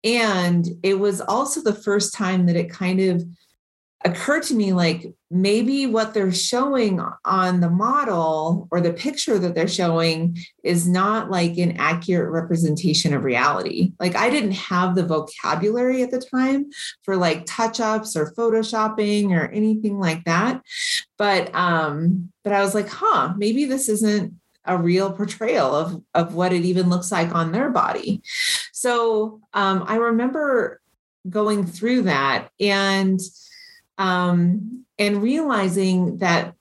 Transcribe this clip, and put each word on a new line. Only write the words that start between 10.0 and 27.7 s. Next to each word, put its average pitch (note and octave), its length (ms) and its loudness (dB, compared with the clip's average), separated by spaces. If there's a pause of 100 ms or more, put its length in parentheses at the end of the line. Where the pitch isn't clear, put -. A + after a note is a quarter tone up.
is E3+ 240 0
not, G3 420 2
like, E3+ 300 0
an F3 200 0
accurate E3+ 520 0
representation E3 840 0
of C3+ 100 -2
reality. C3+ 760 0
Like, F3+ 160 -2
I A3+ 160 2
didn't A#3 220 0
have F#3 420 0
the F3+ 100 2
vocabulary G#3 1000 0
at B3 100 -2
the B3+ 80 -2
time C4+ 500 -2 (320)
for, G3 140 -2
like, E3+ 300 0
touch-ups A3+ 680 -2
or D#3 200 -2
photoshopping G#3+ 1000 0
or E3 160 0
anything G#3+ 500 0
like E3+ 260 -2
that. G3+ 380 0 (560)
But, F#3+ 340 0
um, E3+ 800 0 (140)
but G3+ 80 -2
I G3+ 100 4
was G3 140 0
like, G3+ 120 -2
"Huh, F3+ 480 0
maybe A3 280 0
this C4 240 -2
isn't G#3 460 0 (320)
a F3+ 100 0
real F3+ 340 2
portrayal G3+ 640 -2
of, D#3+ 280 -4 (120)
of E3+ 200 0
what F3+ 180 0
it F3 120 0
even F3+ 260 2
looks F3 200 -2
like E3+ 240 0
on E3 160 0
their B3+ 200 0